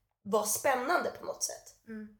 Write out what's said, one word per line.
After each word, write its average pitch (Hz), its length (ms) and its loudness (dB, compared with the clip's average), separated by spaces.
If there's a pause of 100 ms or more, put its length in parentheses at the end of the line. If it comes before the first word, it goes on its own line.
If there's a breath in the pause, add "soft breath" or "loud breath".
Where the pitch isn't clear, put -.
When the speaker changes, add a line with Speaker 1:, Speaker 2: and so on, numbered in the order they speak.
(220)
Speaker 1:
vara 208 240 2
spännande 269 680 2
på - 140 -12
något - 180 -4
sätt. - 320 -8 (140)
Speaker 2:
Mm. 214 320 -14